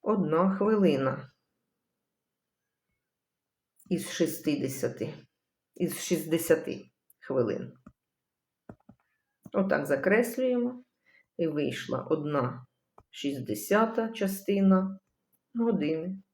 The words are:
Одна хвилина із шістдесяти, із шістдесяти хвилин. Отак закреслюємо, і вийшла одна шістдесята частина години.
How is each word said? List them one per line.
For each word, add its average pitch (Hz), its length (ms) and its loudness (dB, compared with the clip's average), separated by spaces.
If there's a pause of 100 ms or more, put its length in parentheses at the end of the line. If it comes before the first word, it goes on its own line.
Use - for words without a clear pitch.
Одна 190 560 2
хвилина 160 720 2 (2500)
із 170 220 -2
шістдесяти, 131 1000 -2 (640)
із - 240 -4
шістдесяти 160 920 -2 (280)
хвилин. 127 540 -2 (1800)
Отак 170 320 2
закреслюємо, 240 1000 0 (540)
і 165 100 0
вийшла 143 600 -4
одна 147 560 0 (440)
шістдесята 202 1000 -2
частина 190 920 2 (540)
години. 185 640 0 (160)